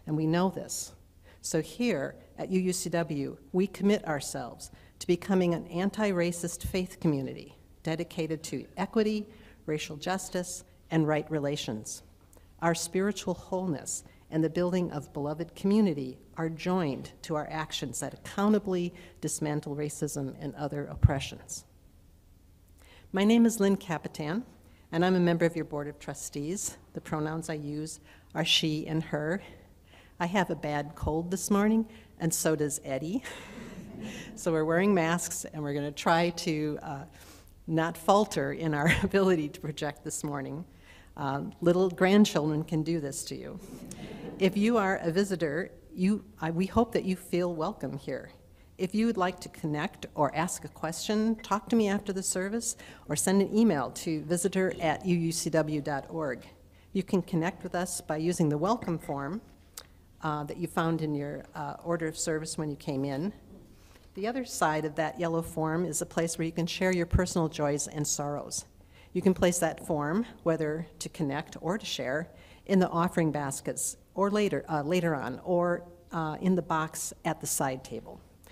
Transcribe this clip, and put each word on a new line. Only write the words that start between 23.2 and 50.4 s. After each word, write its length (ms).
name 200
is 140
Lynn 200
Capitan, 640
and 120
I'm 120
a 40
member 260
of 100
your 80
Board 240
of 100
Trustees. 800
The 80
pronouns 500
I 40
use 440
are 80
she 420
and 160
her. 400
I 60
have 240
a 40
bad 400
cold 380
this 180
morning, 380
and 120
so 220
does 300
Eddie. 440
<laughs> 40
So 160
we're 140
wearing 280
masks, 520
and 180
we're 120
gonna 180
try 380
to, 520
uh, 220
not 280
falter 560
in 220
our 240
<laughs> 60
ability 460
to 100
project 420
this 220
morning. 400
Uh, 260
little 280
grandchildren 760
can 180
do 160
this 280
to 100
you. 240
If 160
you 200
are 200
a 160
visitor, 580
you, 300
I, 100
we 160
hope 260
that 120
you 100
feel 400
welcome 420
here. 360
If 160
you 140
would 120
like 220
to 100
connect 560
or 180
ask 300